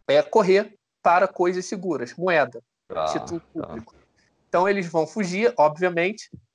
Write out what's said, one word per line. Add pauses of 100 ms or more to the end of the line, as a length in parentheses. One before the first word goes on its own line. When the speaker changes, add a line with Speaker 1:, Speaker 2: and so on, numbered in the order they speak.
Speaker 1:
é,
correr (280)
para
coisas
seguras,
moeda, (260)
Speaker 2:
Tá,
Speaker 1:
título
Speaker 2:
tá.
Speaker 1:
público. (520)
Então,
eles
vão
fugir,
obviamente, (260)